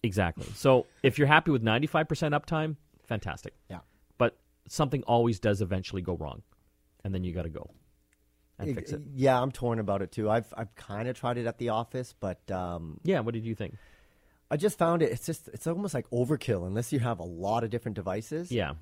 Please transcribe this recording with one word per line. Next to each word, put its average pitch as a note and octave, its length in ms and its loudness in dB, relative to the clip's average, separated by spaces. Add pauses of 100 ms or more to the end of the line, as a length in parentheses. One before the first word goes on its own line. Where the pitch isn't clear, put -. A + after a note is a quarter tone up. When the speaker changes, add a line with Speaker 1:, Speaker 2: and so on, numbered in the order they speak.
Speaker 1:
Exactly. F#2+ 520 0
So C3 320 4 (160)
if C3+ 160 4
you're C#3+ 100 4
happy D#3 220 8
with B2+ 120 4
ninety-five C#3+ 460 2
percent D3 260 0
uptime, D#3 420 -2 (300)
fantastic. - 480 -6 (160)
Speaker 2:
Yeah. F2+ 100 -12 (380)
Speaker 1:
But A#2 180 4 (320)
something C#3+ 360 0
always A#2 360 4
does G#2 220 2
eventually F#2+ 400 -2
go F2 140 -2
wrong, D#2 260 -8 (640)
and G2 100 -4
then F2+ 100 -2
you F2+ 80 -4
gotta E2 180 -4
go - 200 -12 (880)
and - 120 -6
Speaker 2:
Ex-, B2 60 -2
Speaker 1:
fix - 160 -8
it. D3 80 -8 (140)
Speaker 2:
yeah, C3 260 6
I'm C3+ 100 0
torn A#2+ 280 0
about G2 240 0
it F#2 100 -8
too. G#2+ 180 -2
I've, A2+ 260 2
I've F#2+ 200 -8
kinda A2 380 -8
tried B2 240 -4
it A#2 80 -2
at A2+ 120 -4
the A#2 120 -2
office, A#2+ 480 -4
but, - 320 -6
um, F2 520 -6
Speaker 1:
Yeah, F3 180 2
what A#2 140 -4
did A2+ 100 -6
you A2+ 100 -4
think? G#2 220 -8 (760)
Speaker 2:
I D3 80 0
just G3 200 0
found E3+ 240 4
it, C#3+ 80 2
it's - 140 -6
just, - 240 -8
it's - 180 -10
almost F3+ 280 -4
like B2 160 -4
overkill A#2+ 560 0
unless G#2+ 260 -2
you C3 80 2
have A#2 200 -2
a E2+ 40 -8
lot F#2+ 400 0
of A2 60 -4
different A2 260 -4
devices. A2 560 -4
Speaker 1:
Yeah. E2+ 300 0